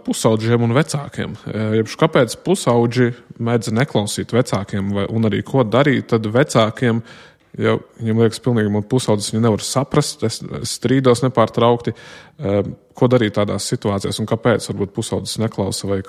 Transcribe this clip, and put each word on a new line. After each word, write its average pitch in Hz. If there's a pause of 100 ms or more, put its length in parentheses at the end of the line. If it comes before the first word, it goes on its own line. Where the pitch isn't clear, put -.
pusauģiem 117
un 117
vecākiem. 143 (100)
E, 110 (140)
jeb 110 (120)
kāpēc 147
pusauģi 120 (300)
mēdz 117
neklausīt 110
vecākiem 101
vai, 98
un 113
arī 101
ko 131
darīt 123
tad 107
vecākiem, 117 (580)
ja 110 (240)
viņiem 113
liekas 110
pilnīgi, 110
man 104
pusaudzis 110
viņu 113
nevar 107
saprast, -
es, - (220)
es -
strīdos 127
nepārtraukti. 117 (460)
Em, 101 (220)
ko 131
darīt 113
tādās 101
situācijās 101
un 110
kāpēc 113
varbūt 101
pusaudzis 98
neklausa 104
vai 98